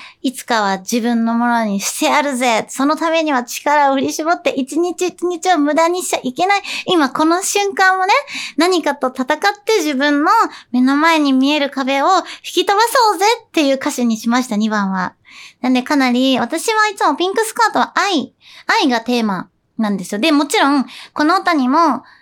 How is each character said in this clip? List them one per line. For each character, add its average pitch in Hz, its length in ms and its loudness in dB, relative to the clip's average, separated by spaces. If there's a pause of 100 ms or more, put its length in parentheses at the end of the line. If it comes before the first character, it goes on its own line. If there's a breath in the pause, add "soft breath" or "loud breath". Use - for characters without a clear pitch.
(240 loud breath)
「い 262 100 -2
つ - 100 -14
か 226 200 0
は 190 160 -2
自 226 200 -4
分 226 260 0
の 233 100 -2
も 233 100 0
の 233 180 0
に 202 160 -2
し - 200 -8
て 302 80 0
や 294 140 2
る 277 140 -2
ぜ。 240 340 0
そ 269 180 -2
の 311 100 0
た 320 140 -2
め 330 120 0
に 311 80 0
は 247 120 0
力 285 480 0
を - 20 0
振 269 60 0
り 277 120 -2
絞 320 200 -2
っ 349 100 -2
て、 - 80 0
一 269 300 -4
日 359 240 -2
一 349 240 -6
日 359 260 -2
を 320 60 2
無 294 160 0
駄 330 140 2
に 359 120 -2
し - 80 -8
ち 349 60 0
ゃ - 80 -4
い 254 100 -6
け 349 140 -2
な 403 100 2
い。 392 60 -4 (220 loud breath)
今 302 260 2
こ 302 120 -2
の 339 200 2
瞬 403 320 -2
間 381 240 4
を 370 60 0
ね、 403 80 2 (440 loud breath)
何 349 260 2
か 285 120 0
と 262 140 -4
戦 262 260 -2
っ - 20 -12 (260)
て 440 140 2
自 302 160 0
分 285 320 2
の 370 60 2 (400 loud breath)
目 247 100 2
の 269 160 4
前 320 220 4
に 285 140 2
見 262 200 4
え 302 60 0
る 277 100 -2
壁 269 320 -2
を 294 60 2 (100)
引 320 60 0 (180 loud breath)
き - 240 -2
飛 415 80 2
ば 403 140 4
そ 453 280 2
う - 40 -8
ぜ」 381 60 2 (200)
っ - 60 -20
て 302 160 2
い 269 60 2
う - 20 2
歌 277 160 -4
詞 247 140 -2
に 226 120 0
し 220 100 -6
ま 240 140 2
し 247 80 -6
た、 214 80 -2
二 214 120 0
番 202 220 -2
は。 185 220 -4 (480 loud breath)
な 247 80 -2
ん 262 40 2
で 247 100 2
か 294 140 0
な 262 140 2
り、 254 280 2
私 320 340 -2
は 427 160 2
い 403 60 -8
つ 415 100 -2
も 302 100 2
ピ 339 120 -2
ン 381 80 -4
ク 440 100 0
ス 440 80 -10
カ 453 160 2
ー - 40 -6
ト 269 60 0
は - 160 -2
愛、 359 380 -2 (320 loud breath)
愛 381 240 2
が 233 120 0
テ 247 180 -2
ー 226 40 0
マ 196 260 -4 (280)
な 214 140 0
ん 196 60 -2
で 185 60 -6
す 208 120 -8
よ。 208 40 -4
で、 320 120 2
も 302 160 2
ち 427 100 -2
ろ 285 140 2
ん、 285 160 0 (260 loud breath)
こ 302 100 -2
の 349 160 2
歌 359 140 0
に 262 160 0
も、 302 340 2 (180 soft breath)